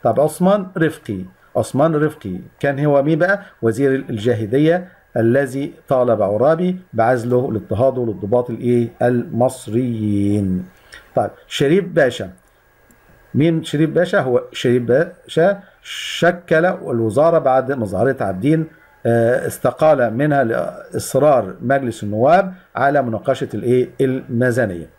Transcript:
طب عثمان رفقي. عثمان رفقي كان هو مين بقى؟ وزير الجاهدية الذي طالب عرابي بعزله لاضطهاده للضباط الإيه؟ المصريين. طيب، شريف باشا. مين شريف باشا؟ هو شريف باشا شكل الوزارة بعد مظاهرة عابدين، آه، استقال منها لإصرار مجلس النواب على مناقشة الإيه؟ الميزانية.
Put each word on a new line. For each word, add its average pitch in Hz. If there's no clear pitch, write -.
طب 120
عثمان 185
رفقي. 151
عثمان 139
رفقي 147
كان 139
هو 143
مين 156
بقى؟ 190
وزير 117
الجاهدية 131
الذي 135
طالب 123
عرابي 160
بعزله 123
لاضطهاده 120
للضباط 107
الإيه؟ 120
المصريين. 107
طيب، 107
شريف 165
باشا. 131
مين 160
شريف 151
باشا؟ 180
هو 127
شريف 123
باشا 170
شكل -
الوزارة 147
بعد 131
مظاهرة 117
عابدين، 123
آه، 117
استقال 127
منها 139
لإصرار 123
مجلس 123
النواب 147
على 139
مناقشة 123
الإيه؟ 120
الميزانية. 120